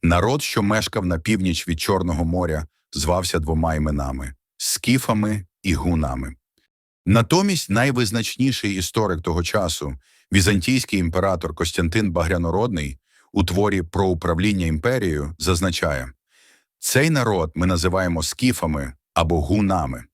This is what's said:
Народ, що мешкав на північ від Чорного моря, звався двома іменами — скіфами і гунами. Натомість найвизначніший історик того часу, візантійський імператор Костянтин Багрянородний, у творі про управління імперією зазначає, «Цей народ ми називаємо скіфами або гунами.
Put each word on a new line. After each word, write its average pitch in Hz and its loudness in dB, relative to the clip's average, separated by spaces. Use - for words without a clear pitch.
Народ, 92 2
що - -2
мешкав 101 0
на 87 0
північ 92 0
від 80 -2
Чорного 87 0
моря, 80 -2
звався 87 -2
двома 78 0
іменами — 69 -4
скіфами 107 -2
і 92 0
гунами. 76 -2
Натомість 156 4
найвизначніший 117 0
історик 92 0
того 85 0
часу, 82 -2
візантійський 101 2
імператор 87 0
Костянтин 87 0
Багрянородний, 85 -2
у 85 2
творі 98 0
про 95 0
управління 90 0
імперією 80 -2
зазначає, 82 -2
«Цей 147 2
народ 107 2
ми 85 0
називаємо 87 0
скіфами 78 -2
або 85 2
гунами. 85 0